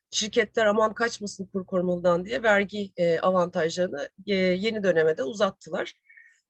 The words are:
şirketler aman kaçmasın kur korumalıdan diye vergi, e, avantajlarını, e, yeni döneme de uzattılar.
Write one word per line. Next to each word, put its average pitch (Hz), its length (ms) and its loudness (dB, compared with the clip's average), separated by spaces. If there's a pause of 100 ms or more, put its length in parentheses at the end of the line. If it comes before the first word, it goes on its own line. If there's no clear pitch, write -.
(100)
şirketler 214 560 0
aman 214 280 2
kaçmasın 208 520 -6
kur 185 200 -6
korumalıdan 180 580 0
diye 226 180 -6
vergi, 202 540 0
e, 170 220 2
avantajlarını, 175 880 0 (180)
e, 202 80 -2
yeni 190 480 0
döneme 160 340 4
de 247 60 -4
uzattılar. 202 720 -4 (560)